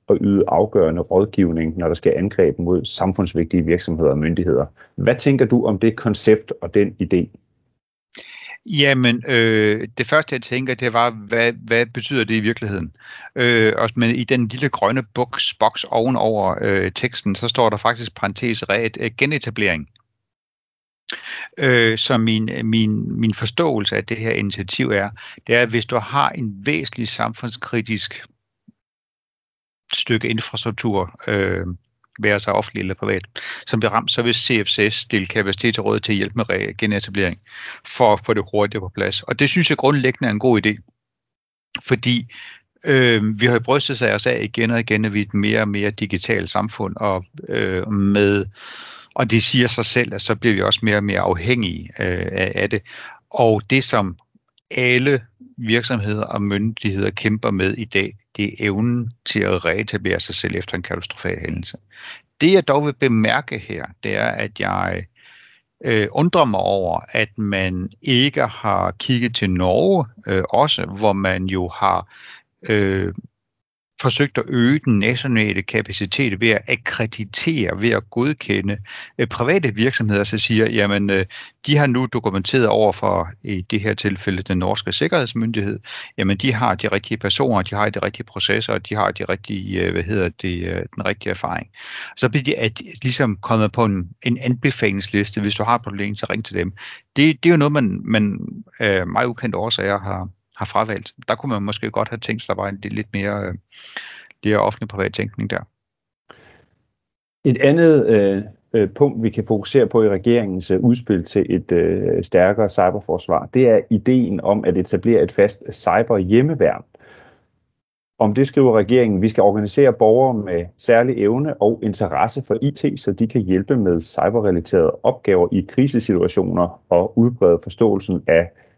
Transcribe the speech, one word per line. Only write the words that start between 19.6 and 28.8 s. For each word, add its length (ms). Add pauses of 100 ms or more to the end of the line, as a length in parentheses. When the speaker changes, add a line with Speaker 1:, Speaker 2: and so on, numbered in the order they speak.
Speaker 2:
Øh, 400
så 200
min, 320 (140)
min, 560
min 140
forståelse 640
af 80
det 120
her 140
initiativ 580
er, 200 (380)
det 80
er, 60
at 80
hvis 160
du 120
har 320
en 360
væsentlig 420
samfundskritisk 1160 (1700)